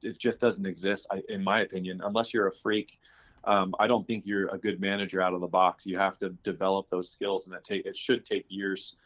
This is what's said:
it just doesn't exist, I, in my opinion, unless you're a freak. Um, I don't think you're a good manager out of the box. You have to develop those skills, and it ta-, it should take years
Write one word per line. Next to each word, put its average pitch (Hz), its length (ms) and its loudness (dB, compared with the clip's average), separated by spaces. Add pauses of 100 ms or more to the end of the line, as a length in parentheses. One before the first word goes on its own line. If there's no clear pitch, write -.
it - 160 -8
just 117 220 0
doesn't 104 260 2
exist, 95 460 -2
I, 95 160 -2
in 98 160 -4
my 98 180 4
opinion, 92 440 -4
unless 110 280 0
you're 104 140 4
a 95 60 -2
freak. - 460 -2 (440)
Um, 95 360 2
I 107 80 6
don't 117 180 4
think 107 200 -4
you're 101 240 0
a 95 80 -4
good 98 220 -2
manager 98 420 0
out 90 120 2
of 87 80 -2
the 90 60 -4
box. 90 380 4
You 92 120 -4
have 95 220 2
to 95 100 -2 (140)
develop 98 460 0
those 90 200 -2
skills, 98 380 -2
and 92 80 -14
it 87 100 -14
ta-, 98 240 -4
it 98 80 -8
should - 260 0
take 98 260 -4
years 98 460 -6 (100)